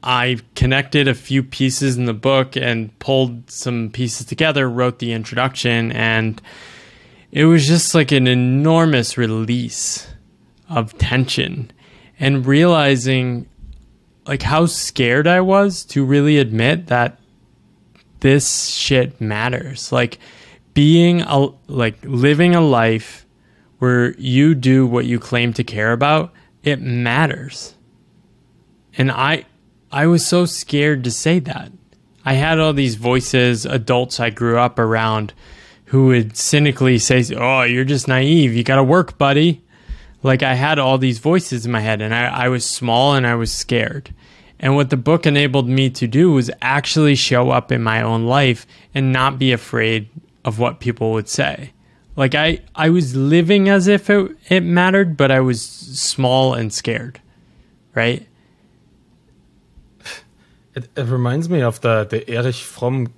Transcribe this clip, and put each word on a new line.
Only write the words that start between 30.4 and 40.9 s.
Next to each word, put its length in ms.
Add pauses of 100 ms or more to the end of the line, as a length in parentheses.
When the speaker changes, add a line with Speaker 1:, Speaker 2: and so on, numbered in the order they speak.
Speaker 1:
scared 580
to 80
say 280
that. 320 (540)
I 80
had 260
all 140
these 220
voices, 680
adults 540
I 100
grew 280
up 220
around, 540 (520)
who 220
would 280
cynically 600
say, 260 (120)
"Oh, 260
you're 240
just 220
naive. 480
You 80
gotta 200
work, 340
buddy." 440 (600)
Like, 200
I 120
had 240
all 180